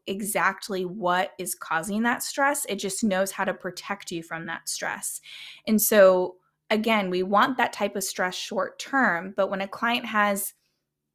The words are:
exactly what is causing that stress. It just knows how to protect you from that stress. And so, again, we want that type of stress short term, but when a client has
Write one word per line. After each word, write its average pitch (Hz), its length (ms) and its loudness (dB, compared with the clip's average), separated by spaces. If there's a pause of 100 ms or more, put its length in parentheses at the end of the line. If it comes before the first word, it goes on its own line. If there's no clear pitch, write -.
exactly 190 760 -2
what 180 540 0
is 175 160 -6
causing 196 480 -2
that 240 200 0
stress. - 440 0
It 196 100 -4
just 196 260 -4
knows 196 280 2
how 190 140 -4
to 185 100 -2
protect 185 580 -8
you 165 100 -6
from 165 240 -10
that - 220 -10
stress. - 540 -6 (440)
And 214 140 4
so, 190 560 6 (320)
again, 220 400 2
we 180 140 0
want 214 340 4
that - 160 0
type 202 240 -2
of - 80 -4
stress - 320 -4
short - 420 -4
term, 196 580 0
but 196 140 2
when 196 120 -2
a 196 40 -4
client 233 380 -2
has 208 480 0 (640)